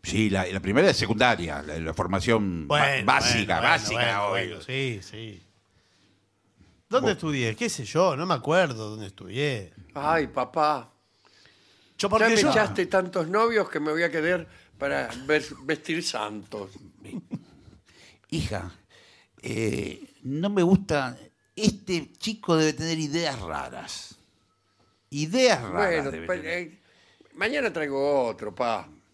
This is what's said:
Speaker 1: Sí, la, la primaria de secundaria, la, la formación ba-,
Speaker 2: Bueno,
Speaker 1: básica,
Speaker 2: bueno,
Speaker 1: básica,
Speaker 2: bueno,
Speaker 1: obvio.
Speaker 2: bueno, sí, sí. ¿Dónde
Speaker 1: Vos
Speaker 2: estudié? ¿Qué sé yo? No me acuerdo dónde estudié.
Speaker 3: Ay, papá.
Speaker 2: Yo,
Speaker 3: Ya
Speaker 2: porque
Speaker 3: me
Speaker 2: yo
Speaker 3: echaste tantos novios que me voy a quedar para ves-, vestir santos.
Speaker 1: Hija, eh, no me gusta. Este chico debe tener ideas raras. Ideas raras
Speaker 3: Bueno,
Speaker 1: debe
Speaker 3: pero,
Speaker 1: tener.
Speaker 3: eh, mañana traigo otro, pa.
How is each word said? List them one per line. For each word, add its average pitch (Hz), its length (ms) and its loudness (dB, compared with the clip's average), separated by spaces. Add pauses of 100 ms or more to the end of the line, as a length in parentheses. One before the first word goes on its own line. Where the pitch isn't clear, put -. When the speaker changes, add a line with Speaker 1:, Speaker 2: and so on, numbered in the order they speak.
Speaker 1:
Sí, 107 260 0
la, 95 180 0
la 95 140 -4
primaria 120 280 4
de 151 60 4
secundaria, 98 680 2
la, 76 160 -8
la 80 160 -4
formación 92 720 0
ba-, 147 120 2
Speaker 2:
Bueno, 135 260 2
Speaker 1:
básica, 120 480 2
Speaker 2:
bueno, 104 160 2
Speaker 1:
básica, 110 280 0
Speaker 2:
bueno, 104 280 0
Speaker 1:
obvio. 101 60 0 (240)
Speaker 2:
bueno, 78 60 -14
sí, 127 400 -6
sí. 107 400 -16 (1500)
¿Dónde 254 220 4
Speaker 1:
Vos - 40 0
Speaker 2:
estudié? 127 400 0
¿Qué 240 140 -2
sé 135 160 -8
yo? 170 300 4
No 170 100 -4
me 180 80 2
acuerdo 131 560 2
dónde 107 160 -10
estudié. 101 680 -6 (220)
Speaker 3:
Ay, 151 340 2
papá. 139 640 0 (1040)
Speaker 2:
Yo, 202 80 -2
Speaker 3:
Ya - 40 0
Speaker 2:
porque 214 180 6
Speaker 3:
me 226 140 6
Speaker 2:
yo 302 80 4
Speaker 3:
echaste 202 360 2
tantos 180 400 0
novios 214 440 2
que 151 100 -4
me 151 100 -2
voy 165 140 0
a 165 60 0
quedar 165 360 0 (320)
para 139 300 -2 (180)
ves-, 147 280 0 (100)
vestir 147 400 -4
santos. 104 680 -6 (1600)
Speaker 1:
Hija, 92 420 -6 (680)
eh, - 600 -4 (200)
no 156 280 -2
me 196 120 2
gusta. 160 540 2 (380)
Este 185 640 -2
chico 214 380 -2
debe 156 180 4
tener 160 240 -4
ideas 151 420 -2
raras. - 760 -10 (960)
Ideas 165 520 2
raras 143 420 0
Speaker 3:
Bueno, 139 60 -4
Speaker 1:
debe - 160 -8
Speaker 3:
pero, 180 160 -4
Speaker 1:
tener. 165 160 -4
Speaker 3:
eh, 175 220 -12 (540)
mañana 226 380 -2
traigo 139 540 2
otro, 107 280 -6
pa. 110 340 -2 (260)